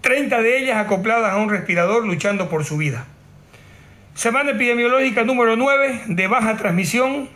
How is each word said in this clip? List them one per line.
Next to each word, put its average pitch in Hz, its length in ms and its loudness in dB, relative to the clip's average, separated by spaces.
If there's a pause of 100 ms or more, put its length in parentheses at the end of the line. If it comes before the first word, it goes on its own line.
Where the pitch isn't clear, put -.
treinta 262 400 0
de 240 160 2
ellas 262 200 0
acopladas 208 540 0
a 196 60 0
un 214 120 0
respirador 196 560 0
luchando 196 440 -2
por 156 160 -2
su 151 100 -6
vida. 139 300 -4 (1080)
Semana 269 380 0
epidemiológica 240 720 0
número 233 320 2
nueve, 269 520 2
de 185 200 -2
baja 220 300 0
transmisión, 233 800 -2